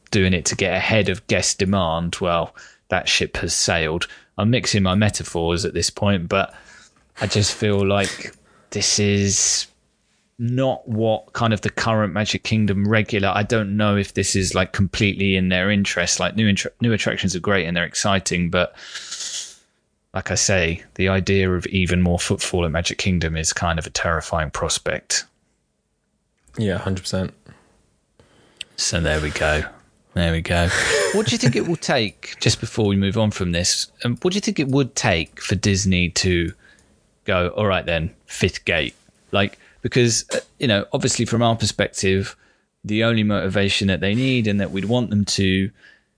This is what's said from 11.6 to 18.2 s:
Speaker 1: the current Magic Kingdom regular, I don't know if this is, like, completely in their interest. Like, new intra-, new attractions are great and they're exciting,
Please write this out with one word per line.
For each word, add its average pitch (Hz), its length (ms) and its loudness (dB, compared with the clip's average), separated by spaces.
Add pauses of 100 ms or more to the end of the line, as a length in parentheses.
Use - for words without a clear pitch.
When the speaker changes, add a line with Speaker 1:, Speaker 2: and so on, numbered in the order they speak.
Speaker 1:
the - 80 -4
current 107 440 0
Magic 104 300 -2
Kingdom 101 440 2
regular, 104 460 2
I 104 100 2
don't 104 340 0
know 104 180 4
if 98 180 0
this - 220 0
is, 95 180 0
like, 92 200 0
completely 98 640 2
in 92 100 2
their 92 240 2
interest. 98 480 0
Like, 87 160 -2
new 110 120 4
intra-, 98 240 2 (100)
new 117 100 2
attractions 104 440 0
are 90 40 -6
great 95 260 2
and 87 100 -4
they're 85 100 0
exciting, 87 640 0